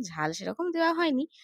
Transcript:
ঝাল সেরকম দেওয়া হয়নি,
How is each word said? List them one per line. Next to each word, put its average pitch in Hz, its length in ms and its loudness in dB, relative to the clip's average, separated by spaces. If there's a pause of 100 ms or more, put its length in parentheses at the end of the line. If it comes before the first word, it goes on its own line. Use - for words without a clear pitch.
ঝাল 160 300 -2
সেরকম 190 400 -4
দেওয়া 330 220 4
হয়নি, 311 300 2 (200)